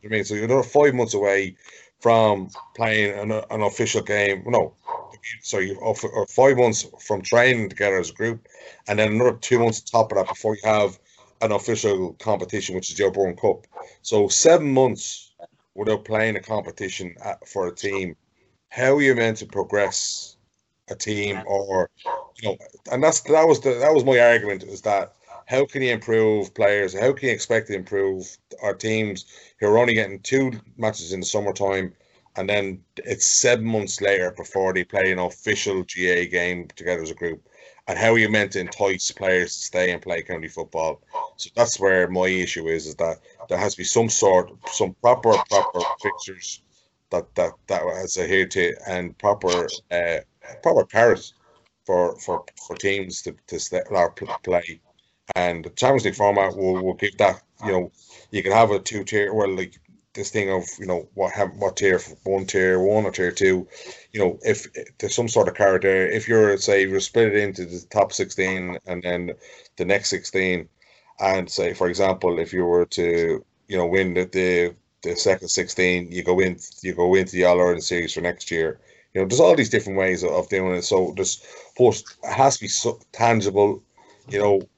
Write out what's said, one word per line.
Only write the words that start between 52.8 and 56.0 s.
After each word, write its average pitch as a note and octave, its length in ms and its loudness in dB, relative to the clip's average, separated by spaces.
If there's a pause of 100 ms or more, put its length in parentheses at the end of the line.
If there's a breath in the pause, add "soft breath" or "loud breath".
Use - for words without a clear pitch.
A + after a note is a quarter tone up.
to, E2+ 120 -10 (120)
to E2+ 120 -10
stay, F2+ 300 -4
or F2+ 220 2
pl-, - 320 -10
play. F2 360 -4 (560)
And F2 280 -2
the - 80 -12
Champions B2+ 340 2